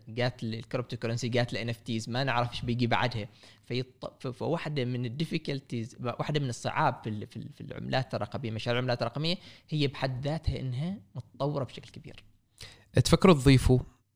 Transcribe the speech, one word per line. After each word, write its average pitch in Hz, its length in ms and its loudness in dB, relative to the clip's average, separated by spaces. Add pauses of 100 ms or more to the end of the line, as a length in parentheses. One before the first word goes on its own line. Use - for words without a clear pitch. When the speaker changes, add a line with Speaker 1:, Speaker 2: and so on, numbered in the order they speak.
Speaker 1:
جات 120 360 -4
ال-، 113 100 -4
الكريبتو 123 440 -6
كرنسي، 117 320 -4
جات 120 240 0
ال 110 40 -4
إن 113 120 -4
إف 120 80 -6
تيز، 113 320 -6
ما 120 140 -2
نعرف 120 280 0
إيش - 100 -6
بيجي 120 260 0
بعدها. 113 400 0 (380)
فيط-، - 540 -8
ف-، - 80 -8
فواحدة 135 580 -4
من 123 200 -2
الديفيكولتيز، 135 920 -6
واحدة 143 400 -2
من 139 100 0
الصعاب 123 540 0
في 117 60 -6
ال-، 104 180 -6
في - 100 -14
ال-، - 180 -10
في - 60 -18
العملات 127 520 -4
الرقمية، 110 380 -4
مشاريع 120 280 -2
العملات 123 220 -2
الرقمية، 151 340 -2 (340)
هي 147 180 2
بحد 135 400 -4
ذاتها 147 320 -2
إنها 139 380 -4 (180)
متطورة 139 480 -4
بشكل - 260 -10
كبير. - 340 -18 (800)
Speaker 2:
تفكروا 175 300 8
تضيفوا، 127 460 8 (360)